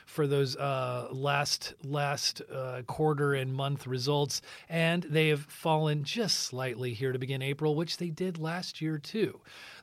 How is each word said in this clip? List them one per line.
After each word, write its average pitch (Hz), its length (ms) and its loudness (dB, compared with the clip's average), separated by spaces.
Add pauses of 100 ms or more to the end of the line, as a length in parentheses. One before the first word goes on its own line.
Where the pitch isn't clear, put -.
for - 200 2
those, 139 300 2
uh, 127 540 -2
last, 143 640 0 (120)
last, 143 560 -2 (120)
uh, 127 340 -6
quarter 147 480 2
and 131 180 -2
month 139 340 -2
results. 139 540 2 (260)
And 165 360 2
they 156 260 4
have 147 120 4
fallen 156 640 2
just 196 360 0
slightly 123 560 -2
here 131 180 0
to 127 60 0
begin 131 240 -2
April, 147 320 2
which 160 220 -2
they 175 120 -4
did 170 300 -4
last 165 420 -4
year 156 160 0
too. 190 420 -2 (440)